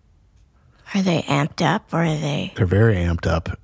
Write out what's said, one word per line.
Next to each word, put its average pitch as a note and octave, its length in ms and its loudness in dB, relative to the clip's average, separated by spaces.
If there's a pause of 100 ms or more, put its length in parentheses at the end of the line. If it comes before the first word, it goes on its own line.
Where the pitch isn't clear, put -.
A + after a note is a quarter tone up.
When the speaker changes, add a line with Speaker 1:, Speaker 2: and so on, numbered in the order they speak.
(920)
Speaker 1:
Are G3 80 0
they F3+ 220 2
amped C#3+ 420 -2
up E3+ 280 -2
or E3 100 0
are D#3 140 0
they? C#3+ 380 -4
Speaker 2:
They're G#2 100 2
very G2+ 320 4
amped F2 280 0
up, D#2+ 380 -2